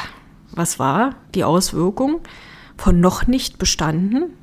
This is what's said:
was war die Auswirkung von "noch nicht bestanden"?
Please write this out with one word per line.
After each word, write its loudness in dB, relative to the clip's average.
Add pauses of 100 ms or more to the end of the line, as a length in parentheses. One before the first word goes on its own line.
(560)
was -4
war 0 (200)
die 0
Auswirkung 0 (560)
von 4
"noch 2
nicht 0
bestanden"? 0 (180)